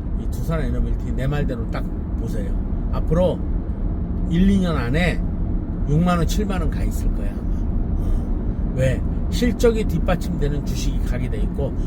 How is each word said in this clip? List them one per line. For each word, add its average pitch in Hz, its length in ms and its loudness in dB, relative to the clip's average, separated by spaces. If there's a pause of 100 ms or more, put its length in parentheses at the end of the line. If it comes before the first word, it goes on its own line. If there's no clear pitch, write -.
(220)
이 - 100 -4
두산 - 300 -2
에너빌리티 117 520 0
내 123 140 -2
말대로 143 440 0
딱 - 120 -2 (360)
보세요. 110 300 -2 (420)
앞으로 - 480 2 (880)
일, 180 200 4
이 202 100 6
년 175 160 0
안에 139 460 2 (680)
육만 175 300 4
원, 156 80 2
칠만 196 340 0
원 147 80 0
가 - 140 0
있을 - 320 0
거야, - 160 -2
아마. - 100 -6
어. - 1300 0
왜? 127 260 2 (300)
실적이 233 540 2
뒷받침되는 151 800 0
주식이 - 400 0
가게 123 240 -2
돼 110 120 -2
있고, - 320 -2 (140)